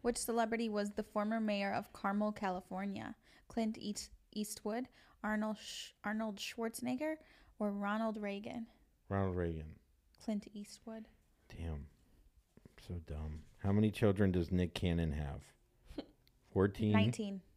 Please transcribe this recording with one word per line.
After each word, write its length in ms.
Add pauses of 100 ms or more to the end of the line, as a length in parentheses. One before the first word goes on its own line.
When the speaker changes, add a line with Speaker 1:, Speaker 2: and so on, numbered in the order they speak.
Speaker 1:
Which 160
celebrity 520
was 220
the 120
former 360
mayor 340
of 200
Carmel, 380
California? 840 (320)
Clint 320
East-, 300 (240)
Eastwood, 540 (360)
Arnold 340
Sch-, 360 (100)
Arnold 340
Schwarzenegger, 800 (440)
or 120
Ronald 500
Reagan? 460 (420)
Speaker 2:
Ronald 280
Reagan. 380 (480)
Speaker 1:
Clint 300
Eastwood. 520 (500)
Speaker 2:
Damn. 300 (1000)
So 80 (120)
dumb. 340 (180)
How 120
many 200
children 420
does 180
Nick 220
Cannon 400
have? 920 (220)
Speaker 1:
<laughs> 260
Speaker 2:
Fourteen? 380
Speaker 1:
Nineteen. 480 (180)